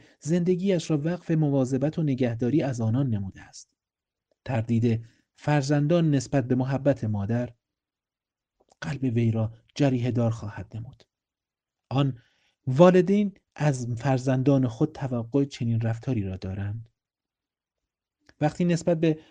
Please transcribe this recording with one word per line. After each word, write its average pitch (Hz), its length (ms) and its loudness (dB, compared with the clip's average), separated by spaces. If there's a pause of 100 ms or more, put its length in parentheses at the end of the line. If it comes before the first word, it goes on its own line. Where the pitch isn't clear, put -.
(200)
زندگیش 180 680 0
را 156 80 2
وقف 170 320 -4
مواظبت 139 680 0
و 165 40 -2
نگهداری 127 600 0
از 127 180 -4
آنان 117 300 0
نموده 98 320 -6
است. - 280 -20 (720)
تردید 113 600 0 (320)
فرزندان 147 720 2
نسبت 135 380 0
به 127 60 0
محبت 135 500 0
مادر 110 480 -2 (1300)
قلب 139 240 -6
وی 117 260 0
را 110 220 -2 (220)
جریحه 127 360 0
دار 117 200 0
خواهد 107 460 -10
نمود. 113 260 -14 (840)
آن 135 300 0 (480)
والدین 185 640 6 (240)
از 131 400 0
فرزندان 131 720 2
خود 151 240 -2
توقع 127 520 -2
چنین 117 360 -2
رفتاری 113 420 -2
را 95 140 -6
دارند؟ 98 520 -8 (1500)
وقتی 151 240 0
نسبت 175 360 0
به 160 180 2 (120)